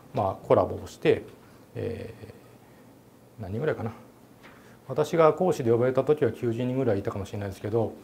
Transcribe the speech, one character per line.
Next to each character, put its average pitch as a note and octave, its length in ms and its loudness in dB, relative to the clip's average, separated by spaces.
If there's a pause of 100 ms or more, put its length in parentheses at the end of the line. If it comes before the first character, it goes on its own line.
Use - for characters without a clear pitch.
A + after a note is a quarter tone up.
(140)
ま G2 280 -2
あ、 - 40 -18
コ B2+ 100 6
ラ F#2+ 100 6
ボ F#2 100 -4
を F#2 120 -12
し - 100 -18
て、 - 260 2 (520)
え G2 380 -8 (1300)
ー、 - 20 -14
何 F#2+ 120 -8
人 A#2+ 80 -6
ぐ D#3 40 -2
ら D3+ 80 0
い - 20 -2
か - 80 -6
な。 A2+ 80 -4 (1000)
私 D3 240 0
が D#3 160 8
講 F3 220 0
師 C#3+ 100 -4
で A2+ 80 4
呼 A#2 60 6
ば B2 80 2
れ B2+ 80 2
た C3+ 100 4
時 D3+ 220 2
は A2+ 80 0
九 A#2 200 -4
十 A#2+ 100 -4
人 B2+ 140 -2
ぐ C3 60 0
ら G#2+ 120 2
い G2 40 0
い - 20 -2
た A2 100 -4
か G#2 60 -8
も F#2+ 80 -6
し - 60 -14
れ G#2 80 -8
な G2+ 60 -6
い G2 40 -6
で F2+ 60 -10
す - 60 -18
け G#2+ 80 -6
ど、 G#2+ 240 0 (100)